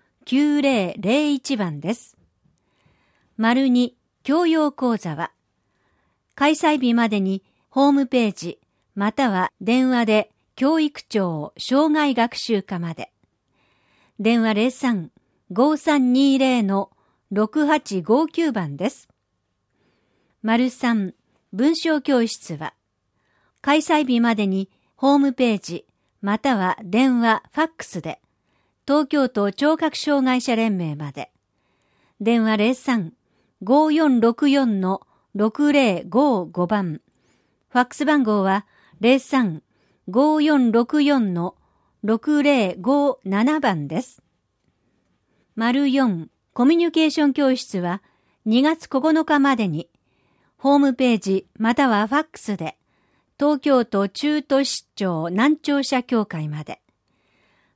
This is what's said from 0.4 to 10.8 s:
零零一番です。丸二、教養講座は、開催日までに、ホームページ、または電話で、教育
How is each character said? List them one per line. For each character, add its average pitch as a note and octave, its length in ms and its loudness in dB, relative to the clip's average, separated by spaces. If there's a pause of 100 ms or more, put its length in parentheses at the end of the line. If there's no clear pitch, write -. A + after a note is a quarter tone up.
零 A3+ 340 0
零 C#4 340 0
一 C#4 260 -4
番 E3+ 220 -4
で D#3+ 140 -6
す。 - 240 -14 (1200)
丸 B3 320 2
二、 B3 260 2 (280)
教 E4+ 240 0
養 D#4 240 2
講 A#3+ 260 -2
座 D#3+ 180 -8
は、 E3 160 -8 (1000)
開 D4 200 2
催 D4+ 280 0
日 A#3+ 140 2
ま A#3 120 2
で G#3 120 -2
に、 F#3+ 240 -2 (260)
ホ C#4 200 2
ー - 20 6
ム C#4 160 2
ペ A#3+ 220 0
ー F#3 40 -4
ジ、 - 260 -14 (340)
ま G3+ 200 -2
た C4+ 160 0
は F#3 220 -2 (100)
電 B3+ 280 0
話 A#3+ 160 0
で、 G#3+ 260 0 (240)
教 D4+ 240 0
育 D4+ 240 -4